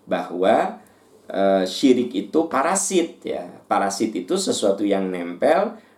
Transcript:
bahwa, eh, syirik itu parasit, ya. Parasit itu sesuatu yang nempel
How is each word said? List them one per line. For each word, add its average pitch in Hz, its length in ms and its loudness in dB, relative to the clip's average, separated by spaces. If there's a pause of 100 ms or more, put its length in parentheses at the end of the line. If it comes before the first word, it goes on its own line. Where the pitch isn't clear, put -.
bahwa, 92 800 0 (480)
eh, 98 340 2
syirik 123 480 2
itu - 400 -2
parasit, 170 720 0
ya. - 240 -8 (160)
Parasit 101 480 -2
itu 156 240 -4
sesuatu 107 480 0
yang 98 240 0
nempel 92 720 -2 (200)